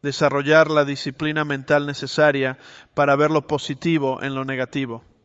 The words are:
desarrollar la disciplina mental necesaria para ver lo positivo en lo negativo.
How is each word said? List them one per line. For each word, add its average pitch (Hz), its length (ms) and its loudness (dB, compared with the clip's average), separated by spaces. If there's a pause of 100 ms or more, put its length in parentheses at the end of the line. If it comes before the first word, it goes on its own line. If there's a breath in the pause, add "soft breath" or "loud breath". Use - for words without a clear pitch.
desarrollar 143 680 2
la 151 160 2
disciplina 151 580 -4
mental 143 400 0
necesaria 139 720 0 (380 loud breath)
para 143 220 4
ver 151 140 2
lo 151 160 0
positivo 143 760 -2
en 135 120 -6
lo 135 120 -6
negativo. 131 580 -6 (200)